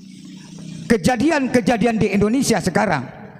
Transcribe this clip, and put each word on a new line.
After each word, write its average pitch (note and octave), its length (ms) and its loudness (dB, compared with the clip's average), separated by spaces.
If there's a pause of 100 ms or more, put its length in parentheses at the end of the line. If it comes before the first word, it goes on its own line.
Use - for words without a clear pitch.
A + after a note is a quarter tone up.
(880)
Kejadian-kejadian A#3+ 1120 2
di G#3 160 2
Indonesia G#3 480 2
sekarang, E3+ 480 0 (300)